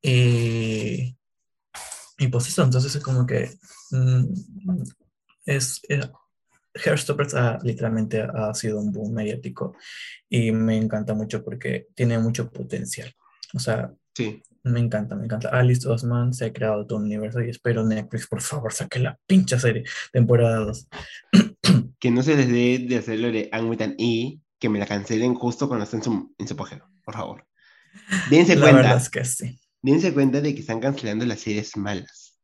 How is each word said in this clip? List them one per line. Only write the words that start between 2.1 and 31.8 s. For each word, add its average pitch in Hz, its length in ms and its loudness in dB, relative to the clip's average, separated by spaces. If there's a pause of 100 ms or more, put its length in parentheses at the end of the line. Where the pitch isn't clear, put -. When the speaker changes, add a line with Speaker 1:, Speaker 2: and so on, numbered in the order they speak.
Speaker 1:
y 139 100 0
pues 123 220 -2
eso, 180 140 0
entonces 127 320 2
es 147 80 -6
como 127 240 0
que, 123 240 -2 (400)
mm, 127 320 2 (1200)
es, 139 420 -4
eh, 143 140 0 (720)
Heartstoppers 143 640 -2
ha, 120 280 0
literalmente 113 600 -2
ha 107 320 -4
sido 107 260 -4
un 104 100 -2
boom 104 220 -6
mediático, 113 640 -6 (520)
y 113 240 0
me 113 240 2
encanta 110 380 -2
mucho 110 320 -6
porque - 500 -6
tiene 117 240 0
mucho 117 320 -2
potencial, - 600 -10 (400)
o 127 60 -6
sea, 120 340 -4 (220)
Speaker 2:
Sí. 107 280 -6 (220)
Speaker 1:
me 120 140 0
encanta, 107 360 -2
me 101 100 -6
encanta. 113 240 -6
Alice 123 400 4
Osman 120 440 0
se 123 120 -6
ha 110 80 -6
creado 107 320 -2
todo 107 140 -4
un 104 60 -2
universo 107 360 -4
y 120 80 -4
espero 117 340 -2
Netflix, 110 440 -2
por - 120 -6
favor, 120 320 -6
saque - 280 -6
la - 280 -2
pinche 185 320 4
serie, 123 240 0 (300)
temporada 117 460 4
dos. 104 280 -6 (460)
<clears throat> - 680 4
Speaker 2:
Que 123 120 2
no 123 120 4
se 151 140 4
les 131 100 4
dé 123 400 2
de 123 100 0
hacerlo 113 320 -2
de 110 220 -2
Ang 113 180 -4
Wei 113 80 -2
Tan 107 200 -4
Yi, 120 420 -2 (200)
que 117 100 0
me 104 100 2
la 101 60 -2
cancelen 110 500 -2
justo 123 320 -4
cuando 117 160 -4
está 110 140 -6
en 107 60 -6
su, 107 340 -4
en 101 100 -8
su - 60 -8
apogeo, - 340 -12 (160)
por 104 120 -14
favor. - 300 -12 (840)
Dense 170 260 8
Speaker 1:
La 143 60 6
Speaker 2:
cuenta. 143 220 10
Speaker 1:
verdad 127 140 6
es 123 120 -2
que 127 160 -4
sí. - 340 -8 (220)
Speaker 2:
Dense 156 320 4
cuenta 135 260 2
de 143 140 0
que 127 80 -8
están 113 180 -6
cancelando 120 460 -4
las 110 160 -4
series 107 340 -6
malas. - 680 -10